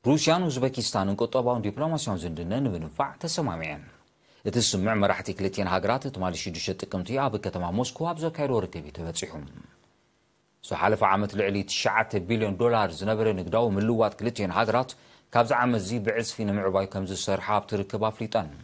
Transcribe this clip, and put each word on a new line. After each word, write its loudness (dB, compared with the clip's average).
ሩሲያን 4
ኡዝቤኪስታንን 0
ቁጠባውን 2
ዲፕሎማሲያውን -2
ዝምድና -6
ንምንፋዕ -2
ተሰማሚዐን። -4
እቲ -2
ስምምዕ 2
መራሕቲ 2
ክልቲአን -2
ሃገራት 0
ትማሊ -4
ሽዱሽተ -6
ጥቅምቲ -6
ኣብ 0
ከተማ -4
ሞስኮ -2
ኣብ -4
ዘካየድዎ 0
ርክብ -6
እዩ -14
ተበጺሑ። -4
ዝሓለፈ 2
ዓመት 4
ልዕሊ 0
ትሽዓተ 0
ቢልዮን 0
ዶላር 4
ዝነበረ 0
ንግዳዊ 0
ምልውዋጥ 2
ክልቲአን -2
ሃገራት 2
ካብዚ 4
ዓመት 4
እዚ -6
ብዕጽፊ -2
ንምዕባይ 2
ከም -4
ዝሰርሓ -2
ኣብቲ 0
ርክብ -2
ኣፍሊጠን። -2